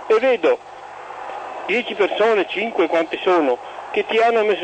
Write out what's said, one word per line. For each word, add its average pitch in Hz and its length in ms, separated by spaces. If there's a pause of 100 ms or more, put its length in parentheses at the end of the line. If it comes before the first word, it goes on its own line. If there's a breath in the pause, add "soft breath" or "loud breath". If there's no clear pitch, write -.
e 220 140
vedo 247 360 (1120)
dieci 226 280
persone, 202 540
cinque, 202 380
quante 165 360
sono, 151 360 (320 loud breath)
che 208 160
ti 220 120
hanno 226 260
messo 190 180